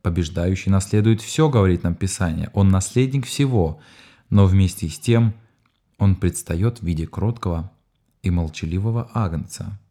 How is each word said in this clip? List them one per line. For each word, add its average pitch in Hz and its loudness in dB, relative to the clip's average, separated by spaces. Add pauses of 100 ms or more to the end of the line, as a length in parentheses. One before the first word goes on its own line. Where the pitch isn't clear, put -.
«Побеждающий 87 -2
наследует 107 2
все», - 0
говорит 95 2
нам 87 0
Писание. 85 -4
Он 98 4
наследник 127 0
всего, 110 0 (500)
но 101 6
вместе 92 2
с 76 -10
тем 117 2 (640)
Он 98 4
предстает 90 -2
в - -12
виде 82 -2
кроткого 95 -4 (500)
и 92 -2
молчаливого 90 -4
агнца. 95 -6 (120)